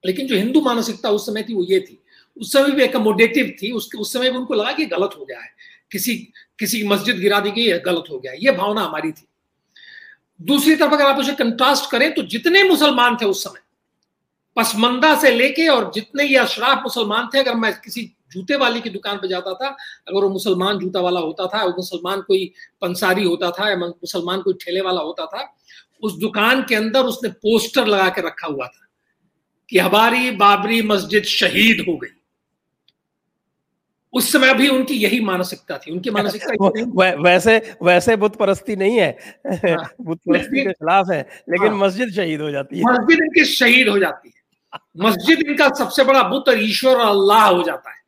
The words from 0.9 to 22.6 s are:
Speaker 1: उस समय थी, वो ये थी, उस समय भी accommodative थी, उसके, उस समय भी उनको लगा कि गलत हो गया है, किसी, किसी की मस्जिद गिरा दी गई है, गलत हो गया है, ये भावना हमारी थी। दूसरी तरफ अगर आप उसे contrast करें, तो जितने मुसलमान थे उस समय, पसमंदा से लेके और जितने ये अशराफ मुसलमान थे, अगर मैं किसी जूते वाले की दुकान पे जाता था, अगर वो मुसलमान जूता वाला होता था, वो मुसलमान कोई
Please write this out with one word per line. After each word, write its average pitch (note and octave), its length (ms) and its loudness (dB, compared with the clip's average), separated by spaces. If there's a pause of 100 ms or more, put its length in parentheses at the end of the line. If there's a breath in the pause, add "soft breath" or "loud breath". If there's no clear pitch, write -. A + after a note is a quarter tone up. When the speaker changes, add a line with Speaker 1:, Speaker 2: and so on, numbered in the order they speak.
Speaker 1:
उस G#3 160 -2
समय G#3+ 180 -6
थी, A3+ 100 -10
वो F#3+ 100 -2
ये F#3 160 2
थी, - 240 -16 (340 soft breath)
उस - 160 -10
समय C#4 180 4
भी C4+ 160 2
accommodative A3+ 760 0
थी, G#3 100 -6
उसके, A3+ 260 -10
उस G#3 160 -10
समय B3+ 180 -2
भी B3+ 60 -6
उनको B3+ 160 -8
लगा A3 180 -2
कि D#4 140 -4
गलत F#3 320 -4
हो D3 80 -16
गया - 140 -16
है, - 100 -20 (420 soft breath)
किसी, G#3 240 -4 (440 soft breath)
किसी G#3+ 220 -4
की G#3 60 -4
मस्जिद G3+ 300 0
गिरा G3+ 220 2
दी G3+ 120 -4
गई A3+ 140 -2
है, F3 140 0
गलत E3+ 320 -4
हो C3+ 80 -10
गया B2+ 120 -12
है, - 140 -16
ये C4+ 60 4
भावना G#3 300 -2
हमारी D#3 300 -6
थी। - 160 -18 (1120 loud breath)
दूसरी C#4+ 340 2
तरफ D4+ 180 4
अगर D4 120 4
आप C#4 140 2
उसे C4+ 140 -2
contrast C4+ 580 0
करें, C#4 220 0
तो D#4+ 80 -4
जितने A#3 420 2
मुसलमान C4 580 4
थे A3+ 40 -2
उस G3 180 -2
समय, - 180 -14 (920)
पसमंदा A#3+ 600 2
से C4+ 160 4
लेके C#4 360 2
और C4 260 2
जितने C4+ 300 -4
ये C4+ 140 2
अशराफ B3+ 460 0
मुसलमान A3+ 500 -4
थे, C4+ 60 2
अगर B3+ 160 0
मैं A3 180 -2
किसी - 380 -14 (200)
जूते F#3+ 240 -6
वाले A#3+ 260 0
की A#3 80 -8
दुकान G3+ 280 -8
पे F#3+ 100 -8
जाता F#3 260 -6
था, C4 140 -8 (400 loud breath)
अगर F#3+ 140 0
वो G3 80 2
मुसलमान F#3+ 500 -2
जूता F3+ 200 -4
वाला F3+ 200 0
होता E3 280 -6
था, G#3 160 -4
वो F#3 80 0
मुसलमान F3+ 500 -8
कोई F#3+ 300 0 (300 loud breath)